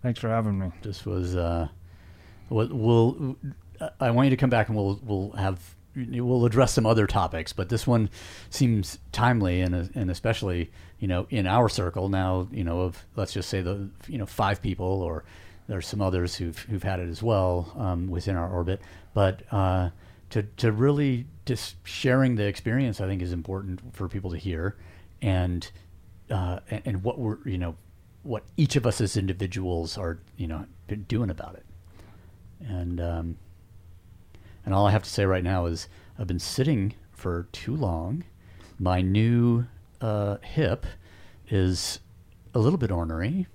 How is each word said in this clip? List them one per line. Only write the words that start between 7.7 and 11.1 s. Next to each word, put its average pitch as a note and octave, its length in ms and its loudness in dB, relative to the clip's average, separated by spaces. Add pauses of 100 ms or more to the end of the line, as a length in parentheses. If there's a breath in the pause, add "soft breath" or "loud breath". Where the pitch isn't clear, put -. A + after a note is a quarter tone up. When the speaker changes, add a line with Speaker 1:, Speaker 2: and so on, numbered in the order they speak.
Speaker 2:
this A2+ 160 0
one A2+ 240 4 (400 loud breath)
seems A2+ 480 0 (140)
timely, G#2 500 4
and, F2+ 320 0
and G2 160 -2
especially, F2 600 -2 (280 loud breath)
you G2 100 -4
know, F2+ 220 0